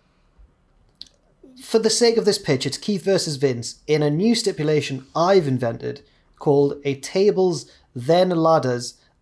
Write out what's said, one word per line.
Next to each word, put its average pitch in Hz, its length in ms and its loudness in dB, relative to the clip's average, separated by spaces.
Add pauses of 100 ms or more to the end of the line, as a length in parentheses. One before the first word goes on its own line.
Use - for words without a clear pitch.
(1600)
for - 180 -2
the 220 120 0
sake 233 260 2
of 196 80 0
this 196 140 2
pitch, 135 280 -2
it's 131 120 -8
Keith 202 260 -4
versus 175 320 0
Vince 131 400 -4 (100)
in 151 160 2
a 147 80 2
new 202 240 2
stipulation 151 720 -2 (100)
I've 175 320 4
invented 123 540 -4 (360)
called 143 460 2
a 139 120 -2
tables, 185 760 0 (240)
then 165 360 2
ladders, 151 640 0 (280)